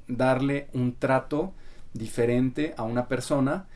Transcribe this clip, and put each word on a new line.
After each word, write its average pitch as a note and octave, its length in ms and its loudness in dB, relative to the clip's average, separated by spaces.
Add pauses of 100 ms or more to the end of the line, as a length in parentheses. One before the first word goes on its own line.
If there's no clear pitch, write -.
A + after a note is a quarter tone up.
darle C3 680 2
un B2 220 0
trato C#3+ 580 0 (400)
diferente B2 840 2
a - 60 -6
una A#2+ 260 0
persona C#3 680 0